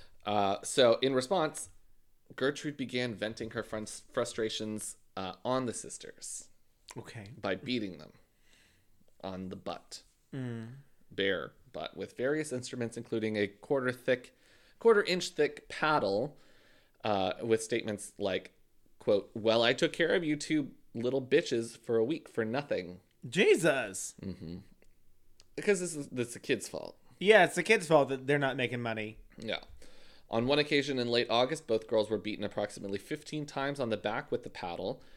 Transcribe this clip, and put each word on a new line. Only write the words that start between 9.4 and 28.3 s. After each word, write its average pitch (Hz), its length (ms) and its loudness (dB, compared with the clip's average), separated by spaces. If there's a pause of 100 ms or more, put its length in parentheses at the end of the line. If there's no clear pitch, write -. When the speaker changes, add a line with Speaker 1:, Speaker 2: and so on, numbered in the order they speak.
Speaker 1:
the - 60 -10
butt. - 460 -12 (320)
Speaker 2:
Mm. 120 320 -8 (440)
Speaker 1:
Bare 95 420 -2 (200)
butt, - 240 -10
with 92 200 -12
various 151 360 -2
instruments, 123 440 -6
including 110 400 -2
a 104 120 2
quarter 127 440 -2
thick, 127 420 -2 (440)
quarter 214 240 6
inch 180 280 -2
thick - 380 -2
paddle, 135 680 2 (680)
uh, 98 280 2 (100)
with 113 200 2
statements 107 560 -4
like, 95 340 -2 (480)
quote, 104 340 2
"Well, 113 280 4
I 117 100 6
took 156 200 0
care - 220 2
of 185 100 2
you 151 120 0
two 147 340 -2 (240)
little 123 280 0
bitches 123 540 0
for 117 200 0
a 113 80 4
week 151 240 -4
for 113 160 -2
nothing." 92 560 -4 (280)
Speaker 2:
Jesus. 151 840 4 (100)
Speaker 1:
Mm-hmm. 87 320 -8 (1000)
Because 190 240 2
this 170 160 -6
is, 139 120 -8
this 123 200 -2
is - 60 -14
the - 60 -14
kid's - 280 -2
fault. - 280 -10 (220)
Speaker 2:
Yeah, 208 260 8
it's 233 120 2
the 180 60 0
kid's 214 240 2
fault 147 220 8
that 131 180 -6
they're 143 120 4